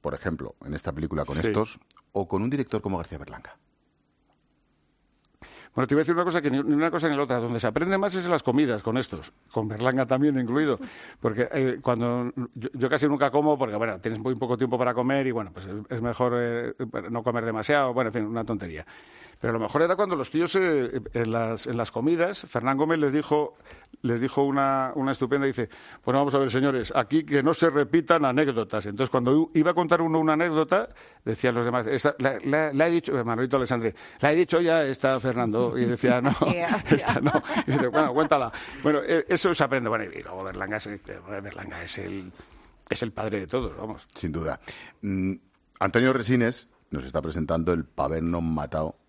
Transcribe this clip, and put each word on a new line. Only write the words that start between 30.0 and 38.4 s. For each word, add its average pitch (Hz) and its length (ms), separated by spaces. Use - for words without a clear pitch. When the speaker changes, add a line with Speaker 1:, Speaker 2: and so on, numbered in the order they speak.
Speaker 2:
uno 160 180
una 160 140
anécdota, 165 540
decían 113 280
los 117 120
demás, 120 200
"Esta, 135 340
la, 127 260
la, 151 260
la 147 160
he 170 40
dicho", 165 280
eh, 113 60
Manolito 120 320
Alessandri, 117 360
"la 143 100
he 156 60
dicho 175 240
ya 165 220
esta, 135 360
Fernando". 120 580
Y 123 80
decía, 123 360
"No, 139 100
Speaker 3:
<laughs> - 220
Ya, 170 140
Speaker 2:
<laughs> - 40
esta - 260
Speaker 3:
ya. - 60
Speaker 2:
no". - 120
Y 135 60
dice, 127 140
"Bueno, 139 260
cuéntala". 143 380